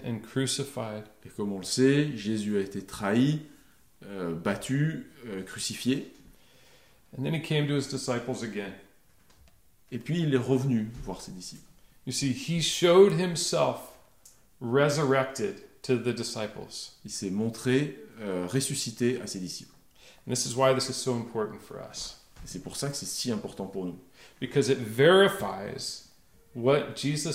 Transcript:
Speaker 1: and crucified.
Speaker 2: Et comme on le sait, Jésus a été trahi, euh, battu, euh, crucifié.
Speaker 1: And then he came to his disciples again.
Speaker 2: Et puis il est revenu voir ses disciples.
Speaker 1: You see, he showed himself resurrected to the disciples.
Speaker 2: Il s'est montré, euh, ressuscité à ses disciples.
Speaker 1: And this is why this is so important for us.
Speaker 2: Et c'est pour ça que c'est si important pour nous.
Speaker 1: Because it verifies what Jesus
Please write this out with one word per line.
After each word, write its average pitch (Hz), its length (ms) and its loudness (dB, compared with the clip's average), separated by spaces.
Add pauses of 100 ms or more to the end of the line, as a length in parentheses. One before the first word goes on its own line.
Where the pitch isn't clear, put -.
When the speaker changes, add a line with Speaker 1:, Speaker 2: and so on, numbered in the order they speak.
Speaker 1:
and 117 180 -4
crucified. 117 840 -4 (200)
Speaker 2:
Et - 60 -16
comme 104 220 -4
on 98 60 -4
le 90 60 -10
sait, 139 520 4
Jésus 104 400 -2
a 101 40 2
été 95 220 -6
trahi, 123 580 2 (640)
euh, 92 300 -6
battu, 131 720 -2 (200)
euh, 98 160 -8
crucifié. - 720 -4 (1040)
Speaker 1:
And 127 80 -4
then 156 100 -2
he 151 80 -2
came 151 240 0
to 143 80 0
his 139 140 0
disciples 120 540 -4
again. 101 300 -8 (1200)
Speaker 2:
Et 123 80 -6
puis 165 220 -2
il 151 140 2
est 127 40 6
revenu 123 500 2 (160)
voir 92 160 -8
ses - 120 -14
disciples. - 340 -14 (400)
Speaker 1:
You 131 60 -6
see, 135 200 0
he 160 280 -2
showed 175 520 8
himself 156 800 0 (680)
resurrected 135 1000 2 (200)
to 127 140 2
the 113 180 0
disciples. 107 800 -8 (120)
Speaker 2:
Il 104 60 -12
s'est 101 200 -4
montré, 123 680 0 (220)
euh, 92 280 -2
ressuscité 123 720 0
à 110 60 -10
ses 98 140 -8
disciples. - 340 -10 (520)
Speaker 1:
And 120 60 -4
this 123 140 -2
is 120 100 -6
why 131 160 6
this 127 160 0
is 127 60 -4
so 127 200 -2
important 107 460 -4
for - 180 -16
us. - 400 -12 (260)
Speaker 2:
Et - 40 -16
c'est - 120 -10
pour - 160 -12
ça 139 120 -4
que 143 80 -6
c'est - 100 -8
si - 240 -4
important 208 360 -4
pour - 200 -6
nous. 85 120 -6 (420)
Speaker 1:
Because 131 280 0
it 131 100 4
verifies 113 1300 2 (460)
what 131 420 2
Jesus 147 380 -2